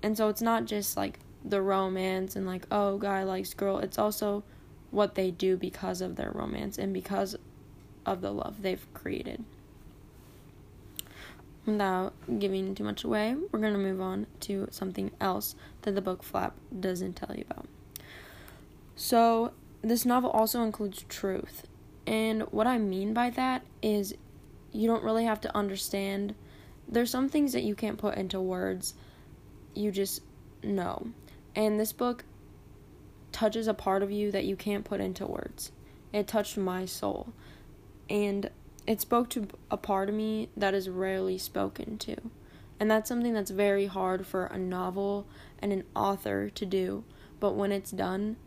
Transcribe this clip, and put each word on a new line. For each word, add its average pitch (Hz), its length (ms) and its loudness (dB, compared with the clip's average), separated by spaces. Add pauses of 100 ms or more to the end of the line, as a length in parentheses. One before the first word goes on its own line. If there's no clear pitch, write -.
And 214 160 2
so 220 100 6
it's 214 140 2
not 226 240 4
just, 208 320 -2
like, - 220 -2 (260)
the 196 160 2
romance 190 720 2
and, 196 120 -2
like, 185 240 -6
oh, 202 260 4
guy 196 260 0
likes 190 300 -2
girl. 196 240 0
It's - 220 -2
also 208 440 2 (460)
what 202 240 4
they 190 160 2
do 185 260 2
because 185 460 -4
of 185 140 -4
their - 160 -4
romance - 480 -4
and 196 160 -2
because 196 420 -2 (680)
of 185 160 -2
the 196 100 -2
love 202 320 -6
they've 190 320 -2
created. - 500 -6 (2250)
Without 190 460 2 (260)
giving 190 340 0
too 208 100 -4
much 208 200 -2
away, 226 320 2 (160)
we're 220 80 0
gonna 214 180 4
move 190 240 0
on 190 240 -2 (160)
to 196 300 -2
something 190 400 -4 (100)
else 196 320 0 (300)
that 202 100 2
the 196 80 2
book 185 220 -2
flap - 320 -2 (220)
doesn't 185 380 -2
tell - 200 -8
you - 140 -8
about. - 180 -8 (1300)
So, 233 580 6 (280)
this 233 240 2
novel 247 260 6
also 220 320 4
includes 208 440 -2
truth. - 580 -4 (400)
And 220 360 2 (100)
what 214 160 4
I 247 100 4
mean 196 360 0
by 240 160 2
that 254 340 0 (180)
is 208 320 2 (600)
you 220 140 2
don't 226 180 2
really 220 180 2
have 214 160 2
to - 160 -4
understand. 196 800 -2 (500)
There's 233 240 2
some 269 200 2
things 285 240 4
that 254 100 2
you 208 120 2
can't 214 220 -2
put 208 200 0
into 190 240 -2
words. 185 540 -2 (800)
You 208 180 0
just 196 300 -2 (400)
know. 196 460 -2 (480)
And 214 240 4
this 220 140 2
book 240 320 0 (1040)
touches 220 360 2
a 220 60 2
part 196 300 2
of 202 80 -2
you 208 200 0
that 196 120 0
you 190 140 0
can't 202 260 -2
put 196 160 -4
into 190 260 -2
words. - 460 -8 (400)
It 208 160 2
touched 208 300 0
my 185 280 0
soul. - 460 -4 (800)
And 202 400 0 (360)
it 220 140 2
spoke 240 300 2
to 208 180 -2 (240)
a - 60 -2
part 196 320 0
of 208 60 0
me 214 420 -2
that 196 160 4
is 190 160 0
rarely 190 480 0
spoken 196 600 -4
to. - 180 -6 (640)
And 214 100 6
that's 214 160 4
something 240 260 0
that's 202 180 0
very 196 340 4
hard 190 420 0
for 185 200 0
a - 100 -6
novel 185 680 -2 (340)
and 202 120 0
an 190 140 0 (100)
author 202 540 2
to - 160 -4
do. 190 400 0 (340)
But 202 140 2
when 202 180 0
it's 196 200 -4
done 196 440 -2 (120)